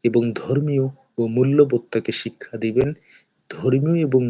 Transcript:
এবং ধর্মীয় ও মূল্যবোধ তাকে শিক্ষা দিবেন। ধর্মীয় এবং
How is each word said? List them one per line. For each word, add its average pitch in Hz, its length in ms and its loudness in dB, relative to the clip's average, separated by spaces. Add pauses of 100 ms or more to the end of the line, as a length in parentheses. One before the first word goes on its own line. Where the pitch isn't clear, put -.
এবং 117 180 2 (120)
ধর্মীয় 139 520 -2 (300)
ও 117 120 -2
মূল্যবোধ 131 600 2
তাকে 113 220 -2
শিক্ষা - 440 -8
দিবেন। 110 320 -2 (640)
ধর্মীয় 139 540 0
এবং 135 260 2